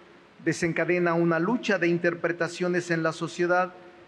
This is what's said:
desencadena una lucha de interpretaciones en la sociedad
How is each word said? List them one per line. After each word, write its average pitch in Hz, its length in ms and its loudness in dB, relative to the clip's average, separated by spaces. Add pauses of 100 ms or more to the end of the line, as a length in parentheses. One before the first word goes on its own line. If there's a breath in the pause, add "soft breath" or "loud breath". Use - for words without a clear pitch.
(440)
desencadena 170 680 0
una 170 240 2
lucha 202 400 0
de 175 100 0
interpretaciones 170 1000 -2
en 165 140 0
la 160 80 2
sociedad 175 640 0 (320)